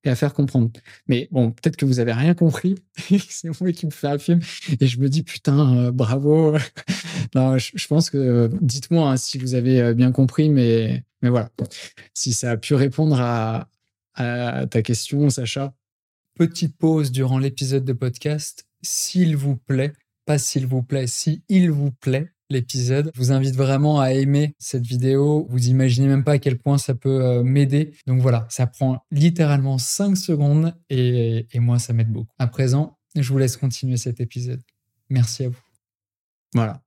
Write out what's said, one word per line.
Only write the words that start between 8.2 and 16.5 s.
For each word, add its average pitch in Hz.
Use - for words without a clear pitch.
dites-moi, 143
hein, 131
si -
vous 127
avez, 127
euh, 120
bien 127
compris, 139
mais, 120
mais 123
voilà. 120
Si -
ça 120
a 113
pu -
répondre 139
à, 117
à 120
ta 117
question, 139
Sacha. 135
Petite 165